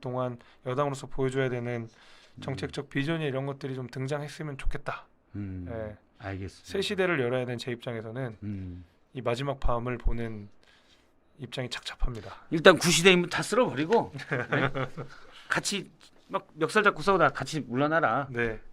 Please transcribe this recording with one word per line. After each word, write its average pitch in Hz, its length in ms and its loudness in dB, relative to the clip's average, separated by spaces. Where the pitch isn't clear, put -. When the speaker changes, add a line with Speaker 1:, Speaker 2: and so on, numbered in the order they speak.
Speaker 1:
동안 123 360 -4
여당으로서 135 420 -2
보여줘야 131 420 0
되는 120 380 -4
Speaker 2:
음. - 60 -16
Speaker 1:
정책적 139 480 -6
비전이 156 360 -2
이런 135 200 -2
것들이 139 300 -6
좀 127 120 -8
등장했으면 143 680 -6
좋겠다. - 480 -2
Speaker 2:
음, 95 360 -8
Speaker 1:
예. 107 240 -10
Speaker 2:
알겠습니다. 98 500 -10
Speaker 1:
새 196 120 -4
시대를 180 400 0
열어야 127 240 0
되는 123 120 -6
제 120 140 -6
입장에서는 117 720 -8
Speaker 2:
음. 92 400 -8
Speaker 1:
이 131 80 -10
마지막 131 400 -2
밤을 120 380 2
보는 113 500 -2
입장이 123 300 -8
착잡합니다. - 640 -4
Speaker 2:
일단 165 280 10
구시대 170 360 6
인물 175 160 6
다 - 120 -2
쓸어버리고, 170 720 2
Speaker 1:
<laughs> 135 400 -4
Speaker 2:
네? 135 180 2
같이 - 420 -2
막 190 260 -4
멱살 160 300 2
잡고 196 180 4
싸우다 175 280 6
같이 135 320 -6
물러나라. 135 720 2
Speaker 1:
네. 117 280 -2